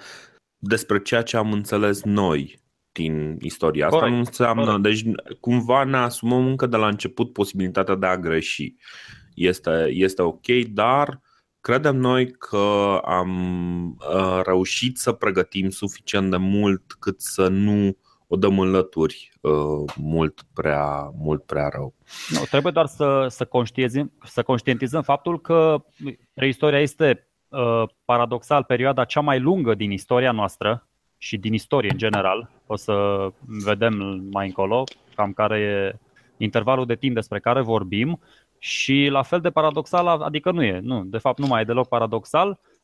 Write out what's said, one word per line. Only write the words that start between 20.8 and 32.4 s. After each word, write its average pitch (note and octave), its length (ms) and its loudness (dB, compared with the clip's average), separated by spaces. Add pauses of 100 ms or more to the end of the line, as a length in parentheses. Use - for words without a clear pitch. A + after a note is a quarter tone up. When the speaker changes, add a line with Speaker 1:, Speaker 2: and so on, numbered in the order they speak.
Speaker 1:
mult D2+ 280 -4
prea D2 220 -4
rău. C#2 260 -8 (360)
Speaker 2:
Nu, D#3+ 100 -2 (100)
trebuie C#3 220 0
doar D#3+ 140 2
să, C#3 440 0
să B2+ 160 -6
conștientizăm, B2+ 640 -2 (120)
să - 200 -4
conștientizăm B2+ 580 0
faptul D3 400 -2
că D#3+ 420 2 (500)
preistoria C#3 460 2
este, D3 480 2 (200)
uh, A#2 360 0 (220)
paradoxal, A#2+ 580 2
perioada B2+ 420 0
cea - 160 -2
mai C#3+ 180 2
lungă C3+ 340 2
din G#2 180 -2
istoria B2 400 0
noastră G#2+ 560 -2 (300)
și - 200 -8
din G#2+ 160 -4
istorie A2 380 0
în F#2 60 -2
general. G#2 520 0 (160)